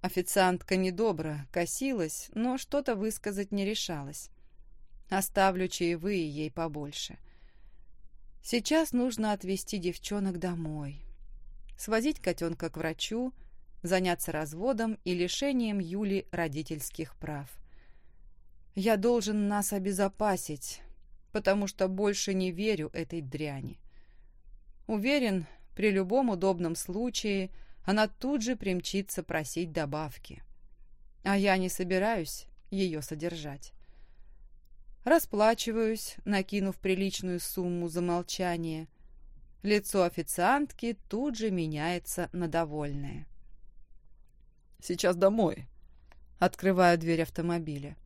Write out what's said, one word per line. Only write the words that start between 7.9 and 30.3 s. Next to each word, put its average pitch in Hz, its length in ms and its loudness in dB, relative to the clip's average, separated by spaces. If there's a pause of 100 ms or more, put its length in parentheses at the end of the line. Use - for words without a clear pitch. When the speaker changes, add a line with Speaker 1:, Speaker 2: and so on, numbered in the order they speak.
Speaker 1:
Сейчас 302 500 2
нужно 226 400 2
отвезти 196 460 -2
девчонок 180 600 -2
домой, 156 640 -4 (760)
свозить 226 400 0
котёнка 170 500 -2
к - 80 -8
врачу, 214 560 -2 (520)
заняться 180 480 2
разводом 208 720 0
и 180 100 2
лишением 220 640 0
Юли 190 540 0
родительских 160 800 -4
прав. 147 340 -8 (1300)
Я 208 220 4
должен 208 500 4
нас 208 260 0
обезопасить, 196 1080 0 (500)
потому 202 380 2
что - 180 0
больше 196 480 0
не 185 160 2
верю 180 420 0
этой 170 280 -4
дряни. 139 580 -6 (1120)
Уверен, 220 580 2 (300)
при 208 160 4
любом 208 380 2
удобном 175 440 2
случае 196 760 -2 (340)
она 214 220 4
тут 254 360 -2
же 240 140 0
примчится 190 680 -2
просить 160 500 -4
добавки. 151 680 -4 (840)